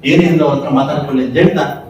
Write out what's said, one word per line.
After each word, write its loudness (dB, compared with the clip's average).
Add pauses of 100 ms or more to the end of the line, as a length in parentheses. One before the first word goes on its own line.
ಏನೇ 4
ಅಂದ್ರೆ 2
ಅವ್ರ 0
ಹತ್ರ -6
ಮಾತಾಡ್ಕೊಳ್ಳಿ -2
ಅಂತ -4
ಹೇಳ್ತಾ 0